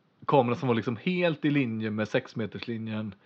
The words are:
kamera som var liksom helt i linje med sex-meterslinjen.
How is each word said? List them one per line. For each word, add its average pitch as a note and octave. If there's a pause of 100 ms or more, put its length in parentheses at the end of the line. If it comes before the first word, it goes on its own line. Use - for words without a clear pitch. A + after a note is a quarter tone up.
(280)
kamera A#2+
som C3+
var A#2
liksom B2
helt F3
i D3+
linje A2+
med G#2+
sex-meterslinjen. A2 (100)